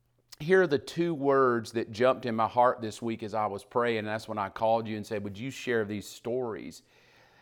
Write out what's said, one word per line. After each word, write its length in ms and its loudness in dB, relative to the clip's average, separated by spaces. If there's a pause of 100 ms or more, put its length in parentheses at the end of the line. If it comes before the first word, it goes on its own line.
(400)
here 220 6
are 40 4
the 120 2
two 340 -2
words 600 2
that 200 -2
jumped 320 2
in 100 -2
my 140 2
heart 320 4
this 220 -8
week 200 -4
as 120 -8
I 120 0
was 160 -4
praying. 360 0
And 100 -4
that's 180 -6
when 120 -6
I 100 -2
called 400 0
you 80 -4
and 100 -8
said, 160 -4
"Would 140 -8
you 140 -8
share 340 -2
these 220 -6
stories?" 760 -8 (600)